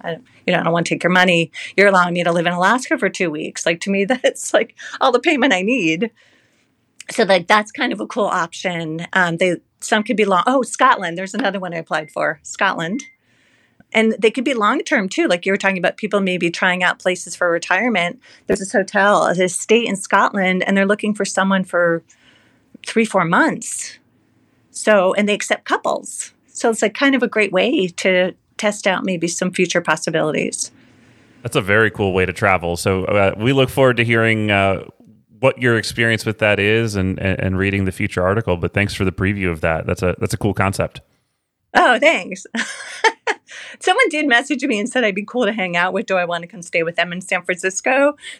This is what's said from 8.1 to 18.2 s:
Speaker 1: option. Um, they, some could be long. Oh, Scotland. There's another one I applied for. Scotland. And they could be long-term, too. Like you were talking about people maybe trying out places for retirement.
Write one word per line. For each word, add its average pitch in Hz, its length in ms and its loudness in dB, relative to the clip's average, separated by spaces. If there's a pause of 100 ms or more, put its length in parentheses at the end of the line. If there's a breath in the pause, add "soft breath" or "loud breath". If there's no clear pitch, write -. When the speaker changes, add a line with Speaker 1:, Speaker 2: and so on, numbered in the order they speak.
Speaker 1:
option. 170 880 -4
Um, 175 240 0
they, 180 220 0 (220)
some 214 220 0
could 208 140 -4
be 208 80 2
long. 190 220 2
Oh, 254 160 2
Scotland. 202 560 0
There's 190 160 -8
another 202 260 -2
one 175 140 -8
I 165 40 -6
applied 156 320 -6
for. 156 320 -4
Scotland. 196 600 -2 (880 soft breath)
And 220 260 2
they 220 140 2
could 247 120 -4
be 285 80 0
long-term, 226 560 0
too. 330 200 0
Like 180 180 0
you 190 60 0
were 202 40 0
talking 196 220 0
about 175 180 -2
people 208 240 -2
maybe 180 300 0
trying 180 320 0
out 180 160 0
places 180 380 -4
for 180 120 0
retirement. 180 720 0 (260 soft breath)